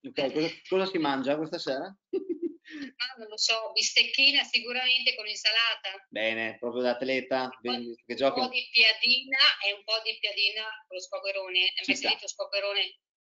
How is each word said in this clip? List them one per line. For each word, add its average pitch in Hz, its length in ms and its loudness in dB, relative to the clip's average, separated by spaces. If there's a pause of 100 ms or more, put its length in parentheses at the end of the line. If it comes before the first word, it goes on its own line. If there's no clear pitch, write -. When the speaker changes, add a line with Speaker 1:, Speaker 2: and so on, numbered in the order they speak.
Speaker 1:
Ok, 131 260 -2
cosa, 156 140 2 (220)
cosa 190 160 4
si 185 140 -2
mangia 139 380 2
questa 160 200 -4
sera? 156 380 -4 (160)
<laughs> 339 220 -2 (320)
Speaker 2:
Ah, - 540 -8
non 214 80 -12
lo 214 100 -12
so, 220 360 2
bistecchina 247 680 4
sicuramente 247 720 0
con 214 140 -10
insalata. 214 840 0
Speaker 1:
Bene, 113 500 0
proprio 120 220 -2
da 123 160 4
atleta, 131 460 0
Speaker 2:
Un 123 80 -4
po', - 100 -20
Speaker 1:
ben-, 120 320 -4
che - 200 -12
Speaker 2:
un - 20 -4
Speaker 1:
giochi. 135 260 2
Speaker 2:
po' 247 60 2
di 247 240 -4
piadina 240 680 4 (260)
e 202 100 0
un 202 100 -12
po' 220 200 -2
di 220 160 -6
piadina 208 440 -2 (240)
con 185 100 -12
lo - 20 -8
squacquerone. 190 600 -4
Hai 185 260 0
Speaker 1:
Ci 185 60 2
Speaker 2:
mai 190 40 4
Speaker 1:
sta. - 140 -2
Speaker 2:
sentito - 180 -2
squacquerone 196 720 -4 (380)